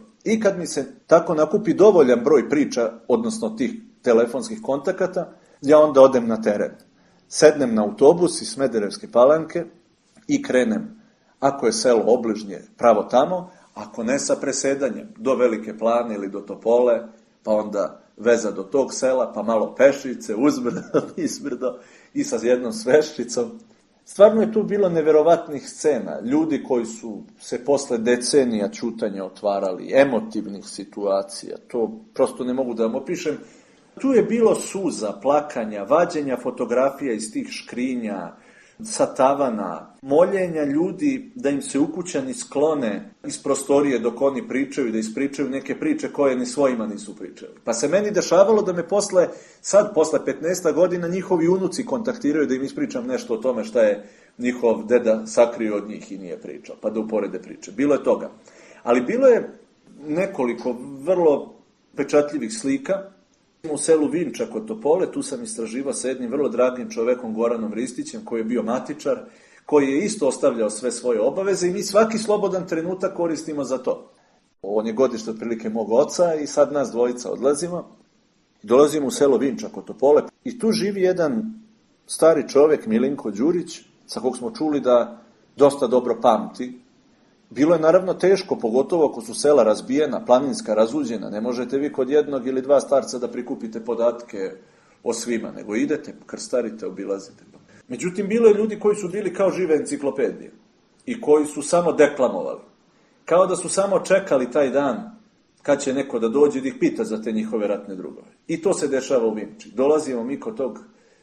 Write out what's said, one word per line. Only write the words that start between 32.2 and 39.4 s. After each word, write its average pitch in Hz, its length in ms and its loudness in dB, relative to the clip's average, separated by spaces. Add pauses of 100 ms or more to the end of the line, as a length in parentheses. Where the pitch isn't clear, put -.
ne 123 80 -4
mogu 127 220 -4
da 113 120 0
vam 113 80 -2
opišem. 143 440 -6 (640)
Tu 269 120 0
je 226 100 6
bilo 220 320 2
suza, 107 580 -6 (100)
plakanja, 123 600 -2
vađenja 147 600 0
fotografija 127 720 -2
iz 110 200 -6
tih 127 180 -6
škrinja, 110 800 -6 (520)
sa - 300 -2
tavana, 117 760 0 (120)